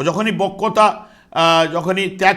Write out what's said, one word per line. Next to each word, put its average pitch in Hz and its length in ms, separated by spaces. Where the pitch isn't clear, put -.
যখনই 190 280
বক্রতা, 196 540
আহ, 165 400
যখনই 185 340
ত্যাগ 190 180